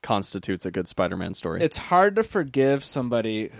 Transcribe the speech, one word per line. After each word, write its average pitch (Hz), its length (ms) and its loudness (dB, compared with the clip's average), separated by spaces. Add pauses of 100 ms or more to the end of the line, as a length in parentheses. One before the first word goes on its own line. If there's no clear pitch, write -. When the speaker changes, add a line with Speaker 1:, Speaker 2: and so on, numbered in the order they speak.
Speaker 1:
constitutes 98 640 -2
a 90 60 -4
good 90 140 -2
Spider-Man 90 480 -2
story. 85 280 -4
Speaker 2:
It's 160 160 0
hard 196 400 4
to 220 60 2
forgive 139 600 2
somebody 113 640 -2 (120)